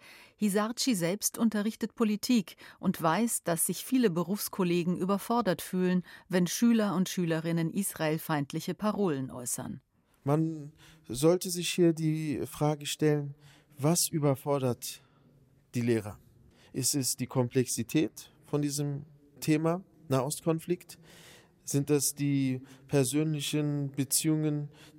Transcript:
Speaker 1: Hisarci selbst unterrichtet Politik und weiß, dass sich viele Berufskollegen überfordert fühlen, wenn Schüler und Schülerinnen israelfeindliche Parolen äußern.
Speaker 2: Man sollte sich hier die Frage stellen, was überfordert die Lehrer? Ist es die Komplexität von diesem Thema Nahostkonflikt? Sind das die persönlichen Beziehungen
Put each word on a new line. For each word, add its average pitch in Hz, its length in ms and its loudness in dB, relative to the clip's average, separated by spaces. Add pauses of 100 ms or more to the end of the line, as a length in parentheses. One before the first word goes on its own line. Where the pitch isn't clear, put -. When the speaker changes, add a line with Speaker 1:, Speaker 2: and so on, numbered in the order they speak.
(360)
Speaker 1:
Hisarci 214 580 0
selbst 175 440 -2
unterrichtet 214 580 0
Politik 214 640 0 (220)
und - 220 -2
weiß, 175 440 2
dass 165 200 0
sich - 200 -4
viele 254 240 2
Berufskollegen 175 880 -2
überfordert 190 640 0
fühlen, 185 420 0 (240)
wenn 175 200 4
Schüler 220 500 2
und 185 100 2
Schülerinnen 165 640 0
israelfeindliche 160 1000 -2
Parolen 185 580 -2
äußern. 123 480 -8 (460)
Speaker 2:
Man 151 480 0 (340)
sollte 165 420 2
sich 175 200 -4
hier 170 240 4
die 156 520 -2
Frage 147 400 -2
stellen, 147 480 0 (440)
was 156 320 2
überfordert 139 920 0 (760)
die 120 60 0
Lehrer? 110 380 0 (540)
Ist 131 200 -2
es 135 220 -2
die 123 120 -4
Komplexität 127 1040 0 (140)
von 147 140 -2
diesem 143 440 -4 (340)
Thema 160 420 2 (280)
Nahostkonflikt? 160 880 -2 (640)
Sind 143 280 -2
das 143 240 2
die 135 480 0 (240)
persönlichen 147 1040 0
Beziehungen 147 760 0 (280)